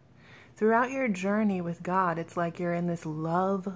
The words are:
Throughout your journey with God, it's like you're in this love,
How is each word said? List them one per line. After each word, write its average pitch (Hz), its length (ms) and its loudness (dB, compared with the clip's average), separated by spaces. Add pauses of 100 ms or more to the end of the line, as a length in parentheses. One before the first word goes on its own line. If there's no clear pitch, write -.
(560)
Throughout 226 340 4
your 269 180 -2
journey 196 540 0
with 170 220 -6
God, 180 340 0
it's 165 180 -6
like 170 240 -2
you're 175 140 0
in 175 140 0
this 170 180 -4
love, 180 720 0